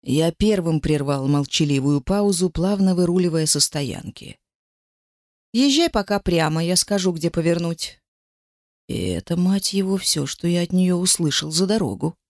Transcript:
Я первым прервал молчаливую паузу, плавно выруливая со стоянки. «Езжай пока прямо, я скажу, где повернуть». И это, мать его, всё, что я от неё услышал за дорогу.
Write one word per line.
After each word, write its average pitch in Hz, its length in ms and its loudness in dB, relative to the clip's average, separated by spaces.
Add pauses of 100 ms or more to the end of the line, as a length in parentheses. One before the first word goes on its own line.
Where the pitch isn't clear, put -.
Я 160 280 2
первым 175 480 0
прервал 143 480 -2
молчаливую 143 720 0
паузу, 185 500 0
плавно 190 460 0
выруливая 175 500 2
со 147 140 0
стоянки. - 800 -6 (1120)
«Езжай 285 380 4
пока 202 280 0
прямо, 160 460 0
я 175 100 0
скажу, 185 380 0
где 165 180 -2
повернуть». 170 720 -2 (880)
И - 100 -6 (120)
это, 90 260 -4
мать 190 380 0
его, 196 240 0
всё, 147 280 -2
что - 220 -6
я 175 140 0
от 175 100 -4
неё 180 240 2
услышал 156 560 -2
за 180 140 0
дорогу. 165 500 -2 (120)